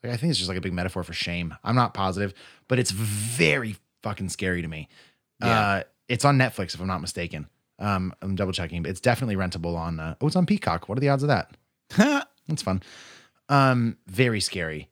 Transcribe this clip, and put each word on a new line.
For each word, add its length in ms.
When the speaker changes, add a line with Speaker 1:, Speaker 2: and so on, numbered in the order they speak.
Speaker 1:
Like, 120
I 40
think 120
it's 100
just, 80
like, 100
a 40
big 120
metaphor 300
for 100
shame. 480
I'm 140
not 180
positive, 400
but 100
it's 120
very 840
fucking 280
scary 320
to 80
me. 180
Speaker 2:
Yeah. 180
Speaker 1:
Uh, 240
it's 160
on 140
Netflix, 360
if 60
I'm 80
not 140
mistaken. 460
Um, 420
I'm 140
double 180
checking, 300
but 80
it's 100
definitely 340
rentable 400
on, 240
uh, 220
oh, 60
it's 100
on 80
Peacock. 420
What 100
are 40
the 80
odds 140
of 40
that? 300
Speaker 2:
<laughs> 380
Speaker 1:
That's 160
fun. 180
Um, 480
very 320
scary 520